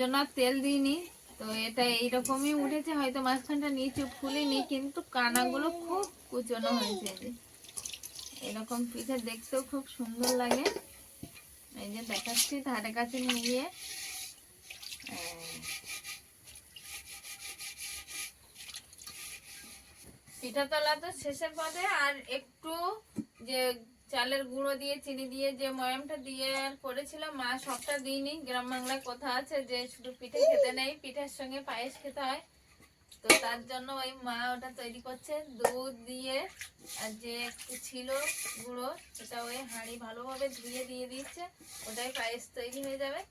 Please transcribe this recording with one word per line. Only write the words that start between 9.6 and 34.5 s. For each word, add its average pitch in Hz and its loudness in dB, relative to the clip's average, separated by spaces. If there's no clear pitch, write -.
খুব 277 0
সুন্দর 240 2
লাগে। 247 6
এই 202 -6
যে 220 -6
দেখাচ্ছি 233 2
ধারে 220 0
কাছে 240 0
নিয়ে 240 2
গিয়ে। 247 2
পিঠা 254 2
তোলা 302 6
তো 339 -4
শেষের 294 -2
পথে, 330 0
আর 277 4
একটু - -8
যে 254 2
চালের 269 2
গুঁড়ো 277 2
দিয়ে, 277 -2
চিনি 269 -4
দিয়ে 269 0
যে 269 2
ময়ামটা 269 0
দিয়ে 262 -2
আর 269 -2
করেছিলাম, 294 -4
মা 247 0
সবটা 262 0
দিইনি। 277 0
গ্রাম 247 0
বাংলায় 254 0
কথা 247 -4
আছে 285 0
যে 247 0
শুধু 247 -10
পিঠে - 0
খেতে 277 10
নেই, 269 2
পিঠার 277 -4
সঙ্গে 269 -4
পায়েস 254 -4
খেতে 277 -4
হয়। 294 0
তো 226 6
তার 233 0
জন্য 254 -6
ওই 254 -2
মা 240 0